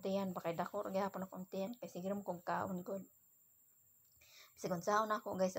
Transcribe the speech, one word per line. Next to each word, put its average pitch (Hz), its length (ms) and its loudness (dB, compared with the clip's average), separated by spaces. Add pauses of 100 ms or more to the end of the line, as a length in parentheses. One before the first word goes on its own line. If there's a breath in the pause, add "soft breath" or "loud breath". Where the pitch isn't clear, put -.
tiyan, 190 320 2
baka 170 160 0
dako 180 320 -2
ra 202 80 -4
gyapon 190 320 0
akong 185 240 -10
tiyan, 196 320 -2
kay 175 80 -8
sige 190 240 -2
ram 202 80 -2
kung 180 240 -4
kaon 180 400 0
gud. 196 160 -4 (1600 loud breath)
Bisag 190 160 0
unsaon 208 400 4
ako, 202 240 0
guys, 185 220 4